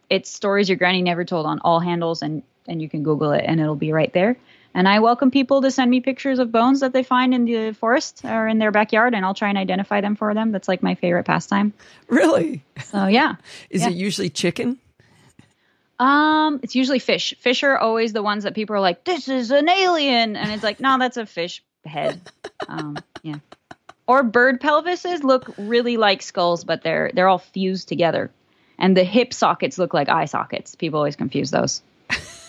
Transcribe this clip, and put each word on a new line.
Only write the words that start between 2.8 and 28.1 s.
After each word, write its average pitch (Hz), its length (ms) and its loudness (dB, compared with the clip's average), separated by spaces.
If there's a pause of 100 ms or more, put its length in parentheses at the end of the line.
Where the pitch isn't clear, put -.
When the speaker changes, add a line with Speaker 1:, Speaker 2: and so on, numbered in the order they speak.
Speaker 1:
you 156 80 -8
can 151 140 -6
Google 147 300 0
it 147 160 2
and 160 120 2
it'll 151 140 0
be 156 160 -4
right 156 220 0
there. 208 240 2 (380)
And 185 120 2
I 208 140 4
welcome 240 320 4
people 277 300 2
to 262 100 2
send 247 180 2
me 254 120 4
pictures 262 360 -2
of 233 140 0
bones 247 260 4
that 262 140 -2
they 262 100 2
find 254 320 2
in 240 100 2
the 220 280 -2
forest 233 520 -2
or 220 220 -2
in 220 140 0
their 214 100 2
backyard, 214 420 2
and 190 120 -2
I'll 190 100 -2
try 208 140 -4
and 202 100 -2
identify 190 420 -2
them 208 140 -2
for 208 200 -2
them. 220 180 -2
That's, 190 160 -6
like, 185 160 -2
my 185 100 0
favorite 180 300 0
pastime. 202 480 0 (340)
Speaker 2:
Really? 302 560 2 (220)
Speaker 1:
So, 196 240 -2
yeah. 247 260 2 (180)
Speaker 2:
<laughs> - 180 -20
Is 180 120 -2
Speaker 1:
Yeah. - 60 2
Speaker 2:
it 175 60 -2
usually 190 360 -4
chicken? 240 480 -4 (1200)
Speaker 1:
Um, 302 600 2
it's - 140 -6
usually 262 240 2
fish. - 400 -2
Fish 247 240 0
are 269 120 2
always 226 360 0
the 214 100 -4
ones 208 220 -4
that 196 100 -6
people 214 220 -4
are 196 40 0
like, 175 220 0
"This 349 260 -4
is 254 220 -2
an 294 180 2
alien." 294 680 2
And 214 160 -6
it's 208 100 -8
like, 208 160 -4
"No, 262 180 2
that's 254 200 -2
a 220 100 -8
fish 175 340 -10 (240)
head." 156 420 -6
Speaker 2:
<laughs> - 420 -16
Speaker 1:
Um, 151 280 -10 (280)
yeah. 151 140 -10 (680)
Or 269 160 4
bird 247 380 2
pelvises 320 640 -2
look 262 340 0
really 233 380 0
like 202 260 2
skulls, 175 400 -2
but 165 200 -4
they're, 160 320 -2
they're 180 120 2
all 185 120 4
fused 190 500 -6
together. - 420 0 (480)